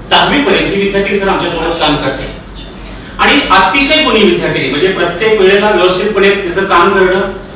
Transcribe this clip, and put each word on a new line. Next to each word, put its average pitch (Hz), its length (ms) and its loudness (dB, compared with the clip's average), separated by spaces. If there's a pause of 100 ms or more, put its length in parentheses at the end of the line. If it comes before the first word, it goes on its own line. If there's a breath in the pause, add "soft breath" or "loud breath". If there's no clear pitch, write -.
(100)
दहावी - 320 2
पर्यंत 165 240 0
ही 196 160 -2
विद्यार्थी 196 360 0
सर 190 100 -2
आमच्यासोबत 170 520 -2
काम 147 160 0
करते - 400 -6 (840 loud breath)
आणि - 220 2 (100)
अतिशय 285 540 2
गुणी 220 180 2
विद्यार्थिनी, 147 480 0
म्हणजे 151 180 -2
प्रत्येक 190 520 0
वेळेला 202 300 4
व्यवस्थितपणे 190 600 2
तिचं 185 340 -2
काम 190 280 2
करणं, 190 280 2 (360 loud breath)